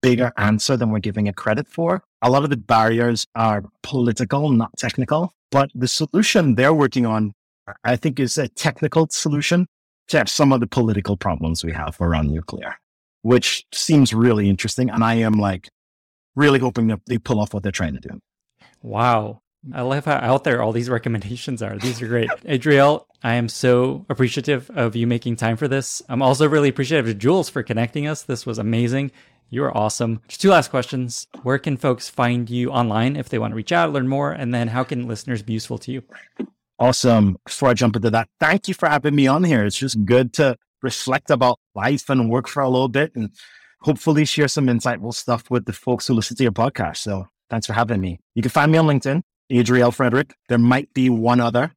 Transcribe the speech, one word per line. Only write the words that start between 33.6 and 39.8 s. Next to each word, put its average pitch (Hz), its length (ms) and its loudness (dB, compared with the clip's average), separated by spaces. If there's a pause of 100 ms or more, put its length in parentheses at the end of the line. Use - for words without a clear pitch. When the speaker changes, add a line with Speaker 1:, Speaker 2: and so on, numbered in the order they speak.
Speaker 2:
out, 170 180 0
learn 135 160 -2
more? 143 240 -2
And 123 220 -6
then 117 160 -2
how 123 140 -4
can 123 240 -6
listeners 113 360 -8
be 113 100 -6
useful 110 260 -8
to - 120 -14
you? 131 120 -10 (800)
Speaker 1:
Awesome. 117 640 4
Before - 240 0
I 123 60 4
jump 113 200 0
into 113 140 0
that, 113 180 0 (120)
thank 165 280 0
you 190 60 -4
for 170 160 0
having 147 240 0
me 139 140 4
on 147 160 2
here. 143 200 2
It's 104 140 -2
just 120 260 -2